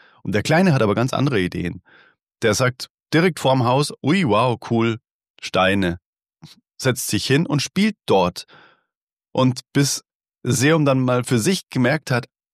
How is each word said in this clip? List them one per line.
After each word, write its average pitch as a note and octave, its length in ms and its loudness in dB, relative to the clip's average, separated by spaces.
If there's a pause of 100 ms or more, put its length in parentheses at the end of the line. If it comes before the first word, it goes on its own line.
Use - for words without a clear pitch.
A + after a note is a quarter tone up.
(220)
Und F#2+ 140 -4
der - 80 0
Kleine E3+ 280 2
hat C3 100 2
aber G#2 120 2
ganz B2 180 -2
andere C3 280 -2
Ideen. F2 420 -6 (600)
Der G#2+ 120 2
sagt B2 360 -4 (220)
direkt E3 280 0
vorm C3 240 2
Haus, C3 280 0 (120)
„Ui, F3 200 2
wow, A2+ 320 2 (140)
cool, A2+ 280 0 (420)
Steine.“ F#2 580 0 (800)
Setzt - 320 -4
sich G#2 180 -4
hin C3+ 180 2
und D3 160 -2
spielt G#3 360 -2 (100)
dort. F2+ 380 0 (880)
Und B2+ 300 0 (100)
bis C#3 320 -2 (400)
Seum C#3 400 2
dann C3+ 160 2
mal B2+ 240 0
für B2 160 0
sich F3+ 300 -2
gemerkt C3+ 420 -2
hat, A#2+ 140 -2 (280)